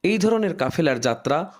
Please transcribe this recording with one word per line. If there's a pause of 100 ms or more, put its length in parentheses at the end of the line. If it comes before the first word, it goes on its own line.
এই
ধরনের
কাফেলার
যাত্রা